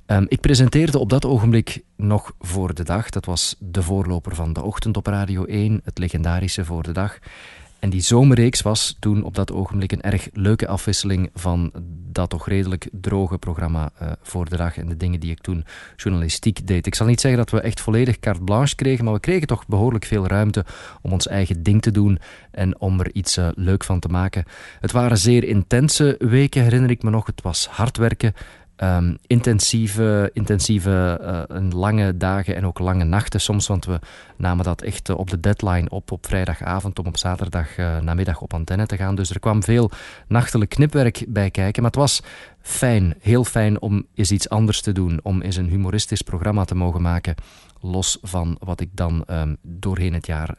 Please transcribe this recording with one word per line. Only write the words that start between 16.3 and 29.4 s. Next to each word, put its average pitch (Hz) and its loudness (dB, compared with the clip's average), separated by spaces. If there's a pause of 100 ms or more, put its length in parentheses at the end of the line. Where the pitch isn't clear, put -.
deed. 90 2
Ik 98 -2
zal 110 2
niet 117 4
zeggen 127 4
dat 117 0
we 110 0
echt - -4
volledig 117 2
carte 92 -2
blanche 107 2
kregen, 131 0
maar 110 0
we 104 0
kregen 170 0
toch - -2
behoorlijk 110 2
veel 98 0
ruimte 101 2 (360)
om 90 -4
ons 92 0
eigen 95 0
ding 104 6
te 113 2
doen 101 4 (320)
en 95 -2
om 95 2
er - -2
iets, - -2
eh, 87 2
leuk 95 0
van 92 0
te 82 -4
maken. 90 0 (360)
Het - -4
waren 120 4
zeer 120 4
intense 131 2
weken, 127 4
herinner 123 4
ik 120 0
me 113 0
nog. 107 0
Het - -6
was - -4
hard - -2
werken. 110 2 (420)
Ehm, 87 2 (120)
intensieve, 110 2